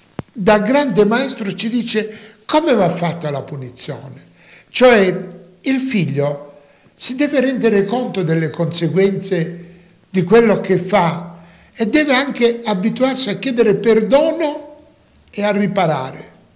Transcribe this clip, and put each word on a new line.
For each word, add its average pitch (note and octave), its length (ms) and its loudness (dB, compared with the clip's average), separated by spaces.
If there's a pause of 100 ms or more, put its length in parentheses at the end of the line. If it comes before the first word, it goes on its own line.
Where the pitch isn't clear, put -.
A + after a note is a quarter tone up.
(340)
da G#3+ 260 4
grande G#3+ 460 2
maestro A3 480 -2
ci A3+ 160 -6
dice G#3+ 760 -6
come D#4 280 2
va F#3+ 160 2
fatta E3 400 -4
la C3+ 120 -6
punizione. C3 920 -14 (380)
Cioè G3 580 4 (340)
il C4+ 180 -2
figlio C#3+ 840 -4 (340)
si - 200 -6
deve C#4+ 240 0
rendere A3 460 2
conto G3+ 380 -4
delle D#3+ 260 0
conseguenze E3+ 1160 -2 (440)
di F#3 140 0
quello G#3+ 360 4
che F#3 180 0
fa F3 580 -2 (380)
e A3+ 140 -2
deve D4 280 2
anche A#3+ 480 0
abituarsi A3+ 680 -2
a G3 80 -4
chiedere A#3 380 2
perdono C#4+ 1000 2 (540)
e G3+ 140 -6
a G#3 80 2
riparare. D#3 800 -2 (240)